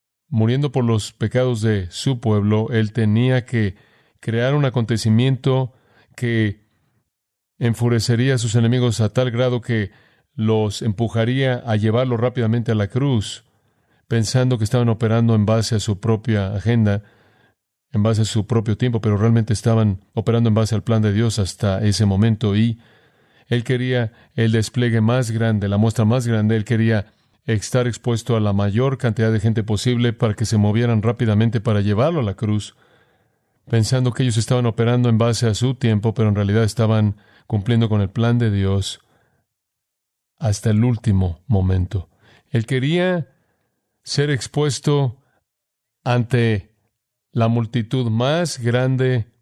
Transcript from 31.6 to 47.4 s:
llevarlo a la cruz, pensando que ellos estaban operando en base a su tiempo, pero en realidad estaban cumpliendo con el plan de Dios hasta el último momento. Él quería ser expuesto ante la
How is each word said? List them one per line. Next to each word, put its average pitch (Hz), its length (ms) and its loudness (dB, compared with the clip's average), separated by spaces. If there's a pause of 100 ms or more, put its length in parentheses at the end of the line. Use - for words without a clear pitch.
llevarlo 123 400 0
a - 20 -2
la 98 120 -4
cruz, 104 400 -4 (920)
pensando 120 440 2
que 135 100 -2
ellos 117 140 0
estaban 123 280 0
operando 120 440 0
en 113 80 4
base 117 300 0
a 107 60 0
su 127 220 -2
tiempo, 110 380 0
pero 110 160 0
en 101 60 0
realidad 104 280 0
estaban 107 540 0 (300)
cumpliendo 113 420 0
con 107 100 2
el 98 100 0
plan 120 300 0
de 113 120 0
Dios 98 500 -2 (1400)
hasta 110 320 -4
el 107 140 2
último 98 640 0
momento. 95 600 -2 (400)
Él 113 160 -2
quería 165 720 -2 (680)
ser 143 260 -2
expuesto 143 920 -2 (840)
ante 117 720 0 (560)
la 113 160 0